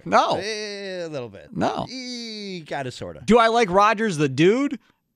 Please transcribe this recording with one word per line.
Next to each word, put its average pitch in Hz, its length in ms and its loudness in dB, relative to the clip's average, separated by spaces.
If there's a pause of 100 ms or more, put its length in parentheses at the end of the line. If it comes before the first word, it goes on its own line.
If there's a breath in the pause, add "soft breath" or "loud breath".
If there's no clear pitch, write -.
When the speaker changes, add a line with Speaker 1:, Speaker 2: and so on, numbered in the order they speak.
Speaker 1:
No. 208 320 2
Speaker 2:
Eh, 202 680 -8
a 160 40 -10
little 131 200 -8
bit. 85 220 -20
Speaker 1:
No. - 400 -4
Speaker 2:
Eh, 226 760 -12
kinda, 139 260 -8
sorta. 85 340 -14
Speaker 1:
Do 220 140 6
I 226 80 6
like 226 240 2
Rodgers 202 460 4
the 147 120 2
dude? 214 500 2 (360)